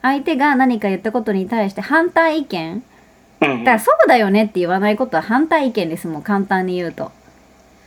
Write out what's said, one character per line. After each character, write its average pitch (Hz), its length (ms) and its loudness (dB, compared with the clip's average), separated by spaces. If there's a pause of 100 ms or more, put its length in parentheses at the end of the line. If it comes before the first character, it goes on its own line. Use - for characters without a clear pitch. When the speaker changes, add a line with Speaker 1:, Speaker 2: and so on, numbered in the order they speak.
Speaker 1:
相 269 220 0
手 320 140 0
が 285 180 2
何 247 260 2
か 208 80 -2
言 190 100 -2
っ - 20 -8
た 220 120 -6
こ 233 100 -2
と 220 100 -2
に 190 160 -2
対 214 220 0
し 202 40 -18
て 208 60 -10
反 330 300 0
対 330 280 2
意 285 60 -4
見 180 380 -8 (600)
Speaker 2:
う 302 40 2
ん 285 40 0
う 262 60 -2
ん。 233 80 -6
Speaker 1:
だ 254 80 4
か 226 40 4
ら、 - 40 0
「そ 523 120 2 (120)
う 415 40 2
だ 247 80 6
よ 208 140 2
ね」 214 140 4
っ - 40 -4
て 190 120 -4
言 175 80 0
わ 185 100 0
な 208 120 0
い 208 60 0
こ 262 100 -2
と 170 100 -4
は 160 60 0
反 269 260 0
対 302 200 2
意 226 40 -4
見 180 160 -2
で 160 80 -6
す 170 120 -8
も 156 120 -8
ん、 - 20 -18
簡 202 240 0
単 185 200 0
に 180 100 -4
言 175 100 -4
う 160 60 -8
と。 - 180 -10 (760)